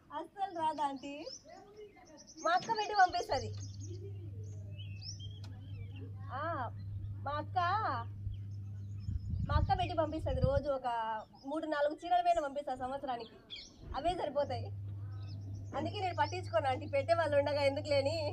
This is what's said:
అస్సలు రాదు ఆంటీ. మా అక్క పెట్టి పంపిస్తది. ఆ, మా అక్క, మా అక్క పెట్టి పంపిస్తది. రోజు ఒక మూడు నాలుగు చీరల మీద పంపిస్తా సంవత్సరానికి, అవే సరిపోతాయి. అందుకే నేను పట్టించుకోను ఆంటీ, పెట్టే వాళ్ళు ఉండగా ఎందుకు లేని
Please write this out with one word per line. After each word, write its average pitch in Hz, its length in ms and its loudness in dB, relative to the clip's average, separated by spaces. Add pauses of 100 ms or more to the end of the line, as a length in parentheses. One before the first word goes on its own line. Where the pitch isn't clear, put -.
(180)
అస్సలు 359 420 -4
రాదు 311 220 2
ఆంటీ. 277 340 -2 (1300)
మా 320 100 6
అక్క 359 240 2
పెట్టి 415 220 0
పంపిస్తది. 349 500 4 (2750)
ఆ, 285 360 -2 (540)
మా 277 80 -2
అక్క, 302 260 -2 (1900)
మా 285 80 4
అక్క 370 240 6
పెట్టి 349 180 0
పంపిస్తది. 302 440 2
రోజు 277 280 4
ఒక 262 180 0 (580)
మూడు 311 200 -2
నాలుగు 302 360 2
చీరల 349 200 4
మీద 339 220 4
పంపిస్తా 277 320 -4
సంవత్సరానికి, 254 600 -4 (600)
అవే 311 180 2
సరిపోతాయి. 285 520 0 (1120)
అందుకే 339 220 -2
నేను 359 160 0
పట్టించుకోను 311 520 2
ఆంటీ, 254 180 0
పెట్టే 277 280 4
వాళ్ళు 311 240 4
ఉండగా 285 260 4
ఎందుకు 285 260 2
లేని 285 260 4 (180)